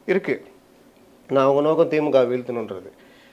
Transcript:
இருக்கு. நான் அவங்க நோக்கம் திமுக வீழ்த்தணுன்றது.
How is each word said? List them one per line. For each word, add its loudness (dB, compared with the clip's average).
இருக்கு. -2
நான் 2
அவங்க 2
நோக்கம் 2
திமுக 0
வீழ்த்தணுன்றது. -4